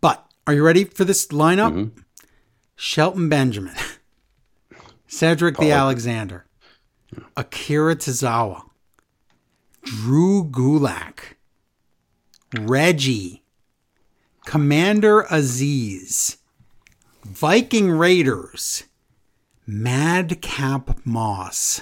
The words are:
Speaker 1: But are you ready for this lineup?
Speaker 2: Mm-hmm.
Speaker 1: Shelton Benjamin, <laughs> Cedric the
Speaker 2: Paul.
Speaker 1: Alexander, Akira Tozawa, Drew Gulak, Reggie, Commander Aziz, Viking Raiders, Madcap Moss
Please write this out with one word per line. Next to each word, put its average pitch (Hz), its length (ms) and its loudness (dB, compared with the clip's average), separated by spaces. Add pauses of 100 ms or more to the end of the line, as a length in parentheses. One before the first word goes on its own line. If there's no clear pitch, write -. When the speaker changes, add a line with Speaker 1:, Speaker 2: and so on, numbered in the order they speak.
Speaker 1:
But - 240 0 (220)
are 147 80 2
you 147 100 4
ready 170 200 6
for 190 200 -2
this 185 220 0
lineup? 170 460 2
Speaker 2:
Mm-hmm. 107 260 -6 (760)
Speaker 1:
Shelton 170 540 -2
Benjamin, 123 460 -2 (640)
<laughs> - 680 -20
Cedric 165 500 0
the - 120 0
Speaker 2:
Paul. - 20 4
Speaker 1:
Alexander, 117 760 -2 (920)
Akira 151 580 -2
Tozawa, 117 680 -4 (1200)
Drew 156 600 0
Gulak, 131 920 -2 (1200)
Reggie, 127 840 -2 (1040)
Commander 202 760 4 (100)
Aziz, 127 1040 -2 (880)
Viking 196 680 2
Raiders, 160 920 0 (840)
Madcap 139 1400 -2
Moss 107 760 -4